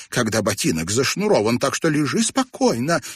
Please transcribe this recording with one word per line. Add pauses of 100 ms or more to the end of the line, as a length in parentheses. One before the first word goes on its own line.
(100)
когда
ботинок
зашнурован,
так
что
лежи
спокойно". (160)